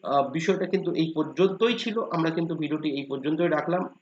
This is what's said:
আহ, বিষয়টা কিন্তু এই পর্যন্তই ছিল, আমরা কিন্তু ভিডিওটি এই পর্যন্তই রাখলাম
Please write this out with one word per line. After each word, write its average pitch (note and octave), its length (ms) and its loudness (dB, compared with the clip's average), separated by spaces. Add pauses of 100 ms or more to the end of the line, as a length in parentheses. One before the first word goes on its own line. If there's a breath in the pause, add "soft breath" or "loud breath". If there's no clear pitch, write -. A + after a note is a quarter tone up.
(100)
আহ, C#3 140 4 (120)
বিষয়টা F3+ 360 2
কিন্তু E3+ 180 0 (120)
এই D#3+ 140 2
পর্যন্তই F#3+ 640 2
ছিল, A3 140 -4 (180)
আমরা E3 220 2
কিন্তু E3+ 160 -2 (100)
ভিডিওটি D3+ 260 -2 (100)
এই C#3 120 -4
পর্যন্তই D#3 460 0
রাখলাম E3+ 260 -2 (200)